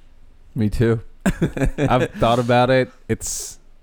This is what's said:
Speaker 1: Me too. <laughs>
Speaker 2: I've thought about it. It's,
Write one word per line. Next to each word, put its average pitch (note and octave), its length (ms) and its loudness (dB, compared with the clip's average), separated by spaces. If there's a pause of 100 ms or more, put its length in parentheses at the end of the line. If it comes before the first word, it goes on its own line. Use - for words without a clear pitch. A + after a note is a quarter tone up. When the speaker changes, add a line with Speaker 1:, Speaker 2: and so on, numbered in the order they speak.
(540)
Speaker 1:
Me G#2+ 160 0
too. A#2 300 2 (140)
<laughs> - 120 -12
Speaker 2:
I've C#3 840 0
thought A#2+ 260 0
about B2 320 2
it. B2+ 200 2 (180)
It's, - 500 -8 (240)